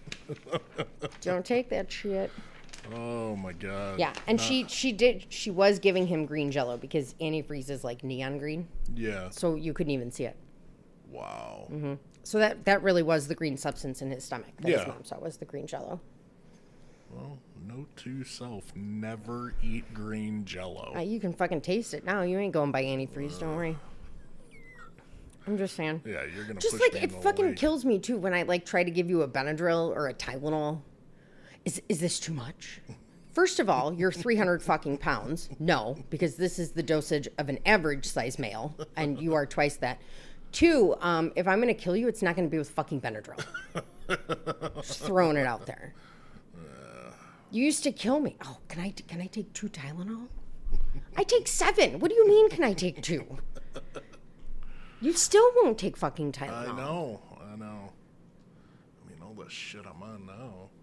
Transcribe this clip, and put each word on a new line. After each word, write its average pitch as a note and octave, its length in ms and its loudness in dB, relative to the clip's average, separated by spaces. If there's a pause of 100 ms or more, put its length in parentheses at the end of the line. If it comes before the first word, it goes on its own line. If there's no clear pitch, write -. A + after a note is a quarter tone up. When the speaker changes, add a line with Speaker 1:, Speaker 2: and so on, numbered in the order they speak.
(520)
Speaker 1:
<laughs> - 680 -6
Speaker 2:
Don't F3+ 240 0
take B3 240 0
that F#3+ 200 -2
shit. G3 420 -2 (600)
Speaker 1:
Oh A#2 440 -4
my F#2 160 -6
God. G2 440 -6
Speaker 2:
Yeah, D#3 160 0 (140)
and A3+ 100 4
Speaker 1:
Nah. A3+ 60 0
Speaker 2:
she, B3+ 240 2
she - 240 -2
did, G#3 380 4
she - 220 -6
was F#3+ 280 6
giving F#3 260 4
him D#3+ 200 0
green C#3+ 260 -2
Jell-O B2 260 0
because C#3 440 -4
antifreeze D3 500 -4
is, C3+ 120 -8
like, B2 200 -6
neon C3 340 -4
green. D#3 300 -4 (260)
Speaker 1:
Yeah. G#2 360 -4
Speaker 2:
So E3 260 0
you D#3 180 -2
couldn't D3 180 -2
even B2 200 -2
see B2+ 140 -6
it. - 100 -6 (720)
Speaker 1:
Wow. A1 640 -12
Speaker 2:
Mm-hmm. D3 220 -6 (300)
So - 160 -2
that, G#3+ 260 2
that G3 180 6
really F3+ 180 6
was D#3 260 4
the E3 80 -2
green D3 220 -2
substance C#3 460 -6
in C3+ 80 -4
his C3 120 -8
stomach - 360 -8
that D#3 100 -4
his C3 120 4
Speaker 1:
Yeah. - 60 -4
Speaker 2:
mom - 180 -10
saw - 140 -10
was D#3+ 180 -8
the D3+ 80 -12
green C#3 200 -10
Jell-O. D#3 340 -8 (1120)
Speaker 1:
Well, C3 280 -14 (260)
note B2+ 320 -14
to C3 260 -8
self, A#2+ 520 -12
never A2 800 -8 (100)
eat A2+ 300 0
green G#2+ 520 -4
Jell-O. F#2 500 -8
Speaker 2:
Uh, E3+ 40 -4
you G#3 200 -2
can F3+ 140 -2
fucking E3+ 280 -2
taste A3 340 -2
it D3 100 -8
now. F#3+ 160 0
You F3+ 160 0
ain't G3 160 -2
going D3 180 2
by C3+ 120 2
antifreeze, C3+ 560 -4
don't D#3+ 160 -4
worry. E3 220 -2 (1700)
I'm G#3 100 0
just F#3+ 180 -2
saying. D#3 300 -2
Speaker 1:
Yeah, D#2+ 180 -4 (120)
you're - 100 -8
gonna - 140 -8
Speaker 2:
Just, A4+ 140 2
Speaker 1:
push A4+ 80 2
Speaker 2:
like, B4 120 8
Speaker 1:
me - 80 -4
Speaker 2:
it - 40 -4
Speaker 1:
in - 60 0
the - 120 -10
Speaker 2:
fucking G4+ 260 4
Speaker 1:
lake. B3 80 -2
Speaker 2:
kills D#4 280 2
me, A3 140 4
too, A#3 180 -2
when F#3 160 0
I, F3 100 2
like, F3 220 2
try F3+ 180 4
to F3 80 -2
give E3+ 180 2
you E3+ 140 4
a C3+ 40 0
Benadryl D#3 640 2
or C3+ 180 0
a B2 60 -4
Tylenol. D3+ 680 -2 (840)
Is, - 240 -4
is E3 100 0
this E3+ 200 0
too E3 140 -6
much? - 460 -10 (520)
First F4 280 2
of G3+ 120 2
all, C#3 220 2
you're F3 180 2
three A3 240 0
hundred F#3 260 4
fucking D3+ 380 0
pounds. D3+ 500 -2 (100)
No, C#3+ 380 2 (140)
because D#3+ 240 0
this F3 240 -2
is E3 140 -4
the D#3+ 100 -2
dosage D3+ 440 0 (120)
of C#3+ 100 -2
an C3 160 -2
average D#3+ 400 4
size B2 320 -2
male, A#2 380 -4 (200)
and D3 240 0
you D#3+ 140 0
are D3 140 2
twice D3 300 2
that. B2+ 220 -4 (560)
Two, C#4+ 460 8
um, E3 340 2
if F3+ 140 2
I'm G3 100 6
gonna A#3+ 140 4
kill F#3+ 240 0
you, A#3+ 100 2
it's G#3 140 0
not E3+ 160 2
gonna F3 100 2
be D3+ 100 0
with D3 120 -2
fucking C#3+ 320 -2
Benadryl. G#2+ 420 -8 (640)
Speaker 1:
<laughs> - 680 -4
Speaker 2:
Just - 260 -10
throwing F3+ 320 4
it C#3 100 2
out A#2 200 -4
there. - 280 -12 (640)
Speaker 1:
Uh. B1 540 -16 (400)
Speaker 2:
You A#3 140 2
used D4 180 2
to C#4 80 4
kill C4+ 300 2
me. - 240 -2
Oh, B2+ 140 -14 (100)
can E3 120 -6
I, G3 100 -4
can - 280 -10
I F3+ 80 -4
take G3+ 240 -8
two - 160 -8
Tylenol? F#3 640 -8 (880)
I G4 60 6
take A#4 260 4
seven. D#4+ 500 6
What D#4+ 100 4
do A4+ 60 0
you A4+ 100 12
mean, G#4+ 240 10
can E4+ 140 2
I A3+ 80 6
take F3+ 300 0
two? C#3+ 360 -2 (1600)
You C#4 100 2
still A4 460 8
won't C4 200 8
take - 200 -2
fucking D3 340 -2
Tylenol. B2 420 -6
Speaker 1:
I G2+ 40 -6
know, C#3 440 -6 (300)
I G#2+ 60 -12
know. G#2+ 320 -12 (1160)
I - 60 -20
mean, D#2+ 100 -20
all G#2 120 -16
the G2 160 -16
shit - 360 -12
I'm F2 160 -16
on G#2 240 -14
now. G2 440 -16 (140)